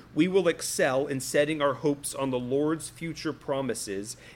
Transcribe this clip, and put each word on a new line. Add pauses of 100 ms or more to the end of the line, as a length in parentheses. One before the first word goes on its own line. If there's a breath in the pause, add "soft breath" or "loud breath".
(160 loud breath)
we
will
excel
in
setting
our
hopes
on
the
Lord's
future
promises (200 loud breath)